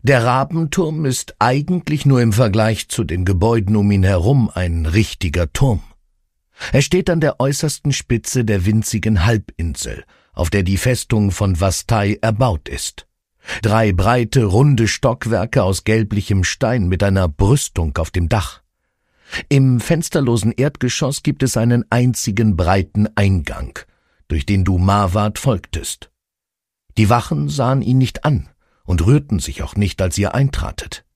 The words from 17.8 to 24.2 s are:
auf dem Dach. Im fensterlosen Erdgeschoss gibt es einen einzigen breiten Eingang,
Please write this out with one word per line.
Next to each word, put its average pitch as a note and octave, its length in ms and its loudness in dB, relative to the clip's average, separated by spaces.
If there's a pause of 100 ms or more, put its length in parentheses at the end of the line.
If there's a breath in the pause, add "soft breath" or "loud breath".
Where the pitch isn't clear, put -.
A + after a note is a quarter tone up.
auf E2 140 -4
dem E2+ 180 -2
Dach. - 320 -2 (880 loud breath)
Im C3 300 4
fensterlosen A#2+ 720 0
Erdgeschoss C3 720 -4
gibt C#3 200 -2
es B2 140 0
einen A#2+ 320 2
einzigen A2+ 680 0
breiten F#2+ 600 2
Eingang, F#2+ 640 -2 (480)